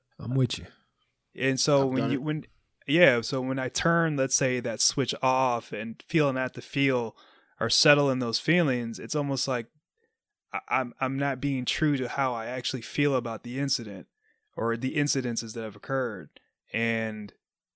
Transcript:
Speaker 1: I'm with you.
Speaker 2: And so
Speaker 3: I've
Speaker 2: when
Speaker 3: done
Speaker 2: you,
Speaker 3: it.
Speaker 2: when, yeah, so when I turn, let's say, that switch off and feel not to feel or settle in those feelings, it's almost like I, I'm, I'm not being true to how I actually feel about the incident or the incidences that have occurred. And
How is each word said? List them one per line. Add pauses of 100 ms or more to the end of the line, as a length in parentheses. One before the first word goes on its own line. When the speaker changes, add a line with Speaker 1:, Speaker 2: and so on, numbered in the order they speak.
(180)
Speaker 1:
I'm
with
you. (680)
Speaker 2:
And
so
Speaker 3:
I've
Speaker 2:
when
Speaker 3:
done
Speaker 2:
you,
Speaker 3:
it.
Speaker 2:
when, (420)
yeah,
so
when
I
turn,
let's
say,
that
switch
off
and
feel
not
to
feel (440)
or
settle
in
those
feelings,
it's
almost
like (840)
I, (100)
I'm,
I'm
not
being
true
to
how
I
actually
feel
about
the
incident (500)
or
the
incidences
that
have
occurred. (440)
And (440)